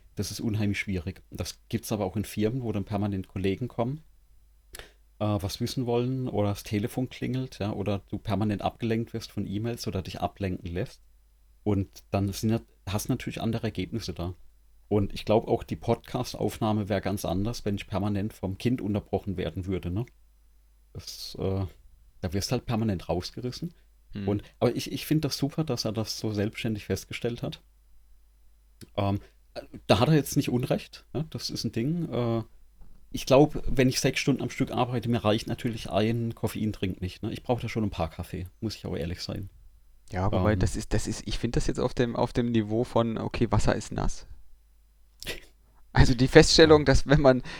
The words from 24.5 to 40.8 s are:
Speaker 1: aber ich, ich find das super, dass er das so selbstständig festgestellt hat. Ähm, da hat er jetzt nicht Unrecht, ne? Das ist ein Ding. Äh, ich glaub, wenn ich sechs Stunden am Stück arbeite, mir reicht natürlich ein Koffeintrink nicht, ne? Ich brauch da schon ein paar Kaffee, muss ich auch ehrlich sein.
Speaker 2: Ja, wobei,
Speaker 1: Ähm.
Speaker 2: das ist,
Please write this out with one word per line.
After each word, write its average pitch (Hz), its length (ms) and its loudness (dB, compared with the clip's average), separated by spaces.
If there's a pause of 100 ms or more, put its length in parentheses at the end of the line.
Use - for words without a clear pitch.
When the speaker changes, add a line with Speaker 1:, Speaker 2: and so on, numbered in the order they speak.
Speaker 1:
aber 120 160 2
ich, - 160 -6
ich - 160 -6
find 156 180 2
das 135 120 -4
super, 143 260 -2
dass 131 220 -4
er 110 80 -2
das 110 260 -4
so 113 120 -2
selbstständig 104 540 -2
festgestellt - 560 -4
hat. - 200 -8 (1400)
Ähm, 101 220 0 (680)
da 104 120 6
hat 156 100 4
er 160 60 6
jetzt 143 220 0
nicht 139 120 2
Unrecht, - 640 -2
ne? 151 180 -2
Das - 180 -8
ist - 140 -6
ein 113 80 -4
Ding. 156 400 -2
Äh, 117 320 0 (680)
ich - 140 -6
glaub, 147 400 6
wenn 131 240 4
ich 127 100 0
sechs 139 200 2
Stunden 135 240 2
am 123 80 -2
Stück - 200 -2
arbeite, 120 380 0
mir 117 140 2
reicht 107 240 2
natürlich 113 420 -4
ein 113 460 2
Koffeintrink 104 640 -2
nicht, 92 220 -6
ne? 107 80 -4
Ich - 100 -8
brauch 120 200 -2
da 117 80 -6
schon 113 140 0
ein 151 60 0
paar 85 220 -2
Kaffee, 87 340 -8 (140)
muss 110 160 -4
ich - 100 -12
auch 92 100 -4
ehrlich 85 260 -4
sein. 98 280 -8 (600)
Speaker 2:
Ja, 98 200 0
wobei, 92 220 2
Speaker 1:
Ähm. 92 60 0
Speaker 2:
das - 160 2
ist, - 180 -6